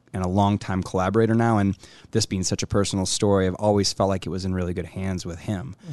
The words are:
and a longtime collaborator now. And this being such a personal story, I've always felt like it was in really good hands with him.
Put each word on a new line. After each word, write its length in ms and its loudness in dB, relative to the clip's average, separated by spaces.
and 80 -2
a 60 0
longtime 560 2
collaborator 500 2
now. 240 4
And 180 2
this 140 0
being 180 -2
such 180 -2
a 60 -4
personal 380 0
story, 420 2
I've 80 -2
always 360 2
felt 160 0
like 160 -2
it 40 -8
was 160 -4
in 100 -2
really 200 -2
good 120 -6
hands 400 -6
with 140 -10
him. 340 -6